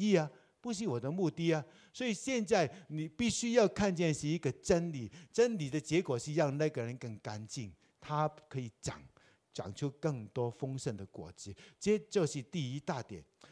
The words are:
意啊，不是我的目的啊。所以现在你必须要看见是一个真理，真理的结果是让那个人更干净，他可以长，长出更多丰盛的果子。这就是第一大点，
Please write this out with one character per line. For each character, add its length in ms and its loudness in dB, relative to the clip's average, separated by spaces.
意 140 6
啊， 120 4
不 140 -6
是 140 -4
我 120 0
的 120 -2
目 180 2
的 240 2
啊。 100 0
所 120 -4
以 60 2
现 320 -2
在 240 4
你 180 -4
必 220 0
须 220 0
要 160 8
看 280 2
见 160 4
是 160 -2
一 120 0
个 140 0
真 380 2
理， 200 -6
真 240 4
理 140 -2
的 100 0
结 220 2
果 160 0
是 160 -6
让 240 2
那 120 2
个 120 -4
人 160 -6
更 220 -8
干 260 -8
净， 260 -10
他 260 0
可 100 -6
以 120 -8
长， 180 -6
长 220 -8
出 160 -4
更 380 -4
多 200 -2
丰 260 -6
盛 220 -4
的 80 -10
果 280 -14
子。 220 -14
这 200 2
就 260 0
是 160 -4
第 340 -6
一 40 -6
大 240 -6
点， 200 -12